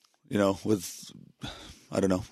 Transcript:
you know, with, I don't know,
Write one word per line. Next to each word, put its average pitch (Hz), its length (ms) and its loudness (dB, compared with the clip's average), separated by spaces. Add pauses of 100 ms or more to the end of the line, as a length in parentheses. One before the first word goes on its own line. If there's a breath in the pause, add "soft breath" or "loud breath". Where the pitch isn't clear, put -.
(300)
you 110 80 0
know, 98 260 4
with, - 480 -2 (800 loud breath)
I - 80 -2
don't 98 100 4
know, 92 220 2